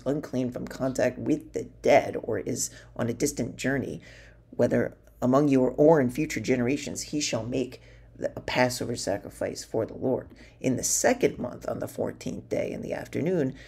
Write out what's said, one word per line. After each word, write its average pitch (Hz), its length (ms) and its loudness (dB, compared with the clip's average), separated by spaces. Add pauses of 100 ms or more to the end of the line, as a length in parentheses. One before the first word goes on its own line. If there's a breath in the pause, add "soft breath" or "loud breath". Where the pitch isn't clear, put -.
unclean 131 460 -2
from 123 160 -8
contact 127 500 -2
with 135 360 -2
the - 140 -6 (140)
dead - 400 6
or 110 180 -4
is - 300 -4 (260 loud breath)
on 117 140 -2
a 117 40 -2
distant 117 420 -2
journey, 127 460 -4 (500 loud breath)
whether 120 440 2 (260)
among 131 260 6
you 135 140 4
or, 127 100 4
or 151 280 8
in 123 100 4
future 151 300 -4
generations, 123 640 0
he - 180 -6
shall 120 260 -2
make 127 360 -4 (340 soft breath)
the, - 200 -6
a - 40 -12
Passover 123 560 0
sacrifice - 680 -4
for 113 220 -2
the - 80 -8
Lord. - 340 -2 (340 loud breath)
In 127 160 0
the 110 60 -4
second - 540 2
month, - 300 -10
on - 120 -2
the - 80 -6
fourteenth - 640 -8
day - 220 -2
in - 100 -8
the - 120 -8
afternoon, 139 640 -2 (120)